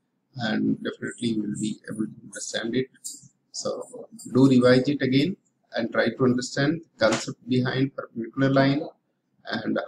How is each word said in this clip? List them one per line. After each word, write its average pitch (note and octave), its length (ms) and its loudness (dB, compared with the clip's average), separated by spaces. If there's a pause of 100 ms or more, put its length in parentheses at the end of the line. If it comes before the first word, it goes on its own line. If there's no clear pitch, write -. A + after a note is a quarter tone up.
(360)
and G#2+ 460 0
definitely A#2 460 -6
you G#2+ 140 -2
will G#2 180 -6
be G#2+ 160 -4 (120)
able A2 180 -6
to - 60 -16 (120)
understand A2 500 -8
it. C3 140 -2 (640)
So - 560 -8 (260)
do C3+ 140 8
revise B2+ 400 6
it C#3+ 140 -2
again, C#3 340 2 (380)
and A2+ 180 -4
try A2+ 180 2
to C3 140 0
understand C3+ 580 0
the - 240 -2
concept - 420 -2
behind B2+ 480 0
perpendicular C3+ 540 -2
line C#3 320 4 (640)
and A2 420 -4